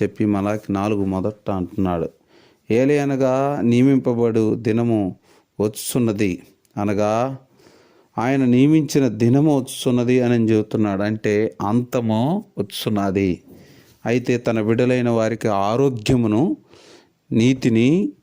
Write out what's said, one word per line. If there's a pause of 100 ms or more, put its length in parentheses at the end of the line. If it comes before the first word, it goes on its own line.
చెప్పి
మలాకి
నాలుగు
మొదట
అంటున్నాడు. (600)
"ఏలయనగా
నియమింపబడు
దినము (440)
వచ్చున్నది," (340)
అనగా (800)
ఆయన
నియమించిన
దినము
వచ్చున్నది
అని
చెబుతున్నాడు.
అంటే (120)
అంతము (120)
వచ్చున్నది. (600)
అయితే
తన
బిడ్డలైన
వారికి
ఆరోగ్యమును (760)
నీతిని (120)